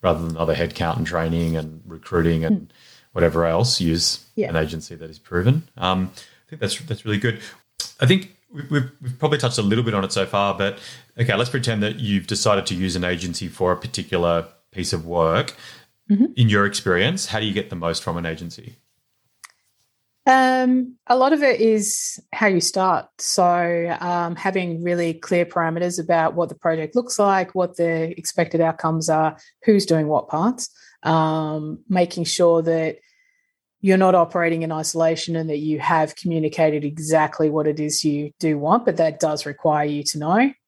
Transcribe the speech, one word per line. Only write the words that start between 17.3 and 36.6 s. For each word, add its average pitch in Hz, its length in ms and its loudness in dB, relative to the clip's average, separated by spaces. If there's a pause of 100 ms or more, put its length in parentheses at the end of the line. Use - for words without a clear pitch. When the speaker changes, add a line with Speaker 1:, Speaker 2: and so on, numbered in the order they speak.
Speaker 1:
do 110 60 -4
you 104 80 -4
get 101 160 -6
the 98 80 -10
most 85 260 -4
from 85 140 -4
an 85 80 -6
agency? 82 500 -10 (1500)
Speaker 2:
Um, 254 680 4 (100)
a 247 100 4
lot 269 180 4
of 294 100 0
it 262 180 4
is 214 580 0 (140)
how 220 140 0
you 190 120 4
start. 185 480 0 (120)
So, 175 800 0
um, 175 360 -2
having 180 480 -4
really 175 300 0
clear 175 320 0
parameters 170 580 -2
about 160 300 2
what 170 160 -2
the 170 60 -12
project 160 400 -2
looks 240 240 -2
like, 190 340 2
what 180 240 -2
the 165 400 -2
expected 165 420 -2
outcomes 160 480 0
are, 156 300 2 (260)
who's 202 220 4
doing 156 220 2
what 151 200 0
parts, 220 420 -2 (340)
um, 156 840 -2
making 180 360 0
sure 170 400 4
that 160 340 -2 (840)
you're 190 160 4
not 185 180 6
operating 170 480 2
in 160 80 -4
isolation 165 640 0
and 160 160 -2
that 147 80 -2
you 156 180 -2
have 156 380 0
communicated 156 680 0